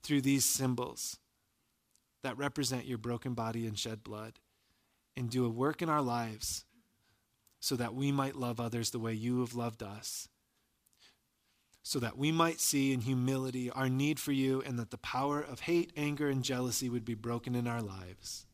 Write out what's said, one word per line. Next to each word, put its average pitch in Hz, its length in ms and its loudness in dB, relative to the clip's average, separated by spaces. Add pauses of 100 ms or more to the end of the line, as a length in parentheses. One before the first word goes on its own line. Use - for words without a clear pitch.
through 143 180 4
these 135 240 4
symbols - 720 0 (1040)
that 123 140 -4
represent 131 480 -2
your 123 140 -4
broken 120 340 -4
body 113 340 -4
and 107 120 -4
shed 110 260 -6
blood, 107 340 -12 (800)
and 123 140 -2
do 127 160 4
a - 20 2
work 131 320 0
in 170 80 0
our 151 140 4
lives 117 640 -4 (960)
so - 160 0
that 117 180 -2
we 139 180 2
might 139 240 0
love 120 240 -2
others 117 300 0
the 123 80 -4
way 113 160 -2
you 120 260 2
have 120 140 -2
loved 120 280 -2
us, 104 460 -10 (1500)
so - 160 -2
that 117 200 -2
we 143 120 4
might 165 300 4
see 135 320 4
in 127 100 2
humility 127 680 0
our 131 180 0
need 135 320 2
for 143 120 0
you, 135 280 4
and 127 180 -4
that 113 120 -4
the - 80 -10
power 143 420 0
of 143 200 -8
hate, 170 360 2
anger, 147 320 0
and 135 160 2
jealousy 127 460 0
would 117 160 -2
be 120 80 -2
broken 120 400 -2
in 123 120 2
our 117 140 0
lives. 95 720 -10